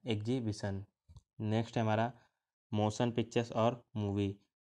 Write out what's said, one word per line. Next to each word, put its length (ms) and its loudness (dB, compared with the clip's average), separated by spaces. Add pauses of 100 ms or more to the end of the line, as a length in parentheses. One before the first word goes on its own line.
एग्जीबिशन। 760 -2 (560)
नेक्स्ट 360 0
है 60 2
हमारा 300 2 (640)
मोशन 360 2
पिक्चर्स 420 -2
और 320 2 (120)
मूवी। 400 0 (280)